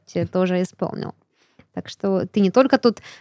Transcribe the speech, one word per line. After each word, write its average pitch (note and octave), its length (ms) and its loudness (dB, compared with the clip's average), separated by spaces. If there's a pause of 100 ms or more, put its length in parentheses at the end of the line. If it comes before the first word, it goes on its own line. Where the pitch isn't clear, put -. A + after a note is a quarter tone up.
(140)
э, E3+ 120 -2
тоже F3+ 340 0
исполнил. - 540 -6 (580)
Так - 160 -10
что F#3+ 380 -2
ты G#3 140 -2
не F#3+ 100 4
только C4 280 4
тут A#3 200 2 (220)